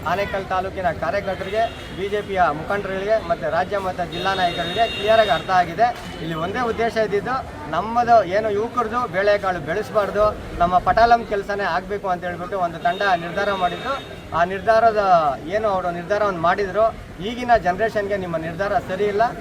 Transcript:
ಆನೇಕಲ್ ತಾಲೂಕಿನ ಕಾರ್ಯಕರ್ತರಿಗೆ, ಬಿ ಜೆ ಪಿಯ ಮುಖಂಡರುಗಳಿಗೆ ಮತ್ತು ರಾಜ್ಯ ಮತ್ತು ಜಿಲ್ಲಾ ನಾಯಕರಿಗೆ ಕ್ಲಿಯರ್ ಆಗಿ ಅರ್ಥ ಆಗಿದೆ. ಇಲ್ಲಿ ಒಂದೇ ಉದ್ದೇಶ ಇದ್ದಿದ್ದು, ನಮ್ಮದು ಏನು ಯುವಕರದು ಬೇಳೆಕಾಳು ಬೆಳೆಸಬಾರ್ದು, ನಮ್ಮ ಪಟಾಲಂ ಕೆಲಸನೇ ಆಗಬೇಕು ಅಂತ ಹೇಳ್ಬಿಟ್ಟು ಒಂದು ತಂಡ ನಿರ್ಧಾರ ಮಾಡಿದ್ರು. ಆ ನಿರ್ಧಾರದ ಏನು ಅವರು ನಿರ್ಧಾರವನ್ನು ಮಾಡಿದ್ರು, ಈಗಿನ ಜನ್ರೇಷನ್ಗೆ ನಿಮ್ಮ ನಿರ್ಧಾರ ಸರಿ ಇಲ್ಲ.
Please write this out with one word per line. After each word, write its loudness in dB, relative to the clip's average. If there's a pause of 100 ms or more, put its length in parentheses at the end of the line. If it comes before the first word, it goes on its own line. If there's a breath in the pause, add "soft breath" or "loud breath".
ಆನೇಕಲ್ -2
ತಾಲೂಕಿನ -2
ಕಾರ್ಯಕರ್ತರಿಗೆ, -2 (380)
ಬಿ -4
ಜೆ -2
ಪಿಯ 0 (100)
ಮುಖಂಡರುಗಳಿಗೆ -2
ಮತ್ತು -2
ರಾಜ್ಯ 0
ಮತ್ತು -4
ಜಿಲ್ಲಾ -2
ನಾಯಕರಿಗೆ 0 (100)
ಕ್ಲಿಯರ್ 4
ಆಗಿ 4
ಅರ್ಥ 0
ಆಗಿದೆ. 2 (280)
ಇಲ್ಲಿ -6
ಒಂದೇ -4
ಉದ್ದೇಶ -2
ಇದ್ದಿದ್ದು, -2 (260)
ನಮ್ಮದು 4
ಏನು 0
ಯುವಕರದು -2
ಬೇಳೆಕಾಳು 2
ಬೆಳೆಸಬಾರ್ದು, 0 (200)
ನಮ್ಮ 4
ಪಟಾಲಂ 6
ಕೆಲಸನೇ -2
ಆಗಬೇಕು -2
ಅಂತ -2
ಹೇಳ್ಬಿಟ್ಟು -6
ಒಂದು -2
ತಂಡ 0 (180)
ನಿರ್ಧಾರ -2
ಮಾಡಿದ್ರು. -4 (120)
ಆ 2
ನಿರ್ಧಾರದ 4 (460)
ಏನು 0
ಅವರು 0
ನಿರ್ಧಾರವನ್ನು -2
ಮಾಡಿದ್ರು, 2 (320)
ಈಗಿನ -2 (140)
ಜನ್ರೇಷನ್ಗೆ 0
ನಿಮ್ಮ -4
ನಿರ್ಧಾರ -2
ಸರಿ -4
ಇಲ್ಲ. 2 (180)